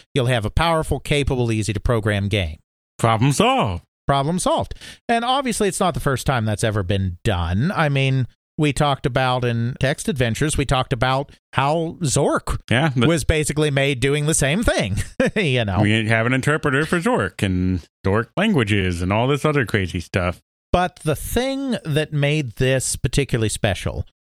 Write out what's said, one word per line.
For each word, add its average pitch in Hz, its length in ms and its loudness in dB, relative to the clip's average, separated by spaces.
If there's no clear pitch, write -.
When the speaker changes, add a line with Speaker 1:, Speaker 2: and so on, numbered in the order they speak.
Speaker 1:
you'll 123 120 2
have 120 180 0
a 120 60 -2
powerful, 160 500 0
capable, 131 520 0
easy 107 200 0
to 101 80 -4
program 104 480 0
game. 92 300 -2
Speaker 2:
Problem 117 340 4
solved. 185 520 0
Speaker 1:
Problem 143 320 0
solved. 269 360 -2
And 233 160 0
obviously, 254 440 0
it's - 120 -4
not 180 140 0
the - 60 -6
first 131 260 -2
time 120 180 0
that's 107 200 -2
ever 107 180 0
been 95 420 -2
done. 95 500 0
I 156 140 0
mean, 135 380 0
we 151 160 2
talked 143 340 0
about 127 380 0
in 117 340 -2
Text 139 300 -2
Adventures, 131 480 0
we 143 100 0
talked 131 260 0
about 131 380 -2
how 156 480 0
Zork 170 580 0
Speaker 2:
Yeah, 135 260 2
but 127 120 4
Speaker 1:
was 165 160 2
basically 151 460 0
made 139 300 0
doing 147 260 0
the 160 80 2
same 156 300 0
thing, 123 320 0
<laughs> - 200 0
you 127 280 0
know. 95 160 2
Speaker 2:
We 107 280 2
have 113 180 2
an 127 60 2
interpreter 143 540 0
for 180 120 0
Zork 165 440 -2
and 92 440 0
Zork 107 320 0
languages 104 640 2
and 90 120 0
all 117 160 2
this 143 160 0
other 143 200 0
crazy 92 360 -2
stuff. 90 400 -4
Speaker 1:
But 180 240 2
the 156 200 -2
thing 269 680 -2
that 151 280 -2
made 143 440 -2
this 131 400 0
particularly 123 520 0
special - 560 -4